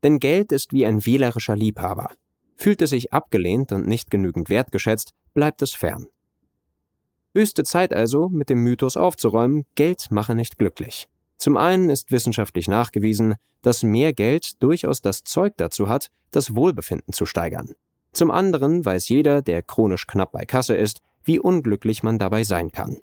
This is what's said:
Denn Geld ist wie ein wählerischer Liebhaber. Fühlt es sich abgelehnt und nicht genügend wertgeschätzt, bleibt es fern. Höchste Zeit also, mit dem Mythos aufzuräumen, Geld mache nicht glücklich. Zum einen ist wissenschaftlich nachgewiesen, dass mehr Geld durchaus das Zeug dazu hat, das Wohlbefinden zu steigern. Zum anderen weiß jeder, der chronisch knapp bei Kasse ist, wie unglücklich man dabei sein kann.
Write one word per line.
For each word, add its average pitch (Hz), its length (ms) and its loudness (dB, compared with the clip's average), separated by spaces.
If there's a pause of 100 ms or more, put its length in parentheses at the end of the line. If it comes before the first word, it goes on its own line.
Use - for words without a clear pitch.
Denn 151 160 4
Geld 170 340 0
ist - 200 -2
wie 135 140 2
ein 107 200 0
wählerischer 120 500 0
Liebhaber. 101 540 -4 (460)
Fühlt 202 260 2
es 147 80 0
sich 123 220 -4
abgelehnt 110 600 0
und 98 140 -2
nicht 113 240 -2
genügend 87 400 -2
wertgeschätzt, 110 640 -2 (200)
bleibt 147 300 0
es 139 100 -4
fern. - 340 -6 (1300)
Höchste 202 280 2
Zeit 180 300 0
also, 131 360 0
mit 160 200 -2
dem 120 160 2
Mythos 123 320 0
aufzuräumen, 139 680 2 (100)
Geld 170 360 0
mache 107 240 0
nicht 117 240 -4
glücklich. - 500 -4 (280)
Zum - 200 2
einen 180 320 4
ist 139 220 -2
wissenschaftlich 110 560 -2
nachgewiesen, 110 680 0 (280)
dass 123 220 2
mehr 120 280 2
Geld 123 500 -2
durchaus 147 400 0
das 98 200 -4
Zeug 202 340 -2
dazu 92 320 -4
hat, 123 200 -2 (240)
das 127 240 -2
Wohlbefinden 131 560 -2
zu - 140 -4
steigern. - 480 -6 (380)
Zum 170 180 2
anderen 170 540 0
weiß 92 240 -2
jeder, 143 340 2
der 87 200 -2
chronisch 101 440 0
knapp - 260 -2
bei 90 120 -8
Kasse 127 300 0
ist, 104 260 -2 (220)
wie 165 160 2
unglücklich 117 640 0
man 113 160 0
dabei 104 240 0
sein 87 300 -2
kann. - 300 -8